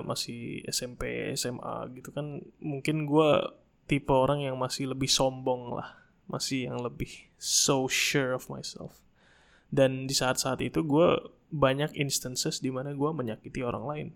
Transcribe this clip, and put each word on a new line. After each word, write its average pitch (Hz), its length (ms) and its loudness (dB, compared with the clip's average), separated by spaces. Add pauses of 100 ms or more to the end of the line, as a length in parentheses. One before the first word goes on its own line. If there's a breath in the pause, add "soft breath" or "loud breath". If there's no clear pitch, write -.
masih 120 640 -6
S - 160 -2
M 123 80 -10
P, 123 400 -4
S 127 160 -4
M 123 80 -6
A 117 320 -8
gitu - 240 -14
kan, 147 240 -6 (240)
mungkin 151 480 -2
gua 151 480 4 (320)
tipe 143 240 2
orang 139 320 4
yang 131 80 -2
masih 131 400 -2
lebih 135 160 0
sombong 131 640 2
lah, - 240 -8 (320 loud breath)
masih 131 400 -2
yang 123 80 -4
lebih 123 320 -6 (320)
so 131 480 4
sure 131 480 2
of - 80 -12
myself. - 560 -12 (640 soft breath)
Dan 131 400 4
di 131 80 -2
saat-saat 131 480 0
itu 156 240 0
gua 156 320 6 (320)
banyak 143 480 2
instances 139 640 -2
di 127 80 -2
mana 135 240 -6
gua 143 160 0
menyakiti 127 560 -6
orang 110 160 -2
lain, 147 340 -6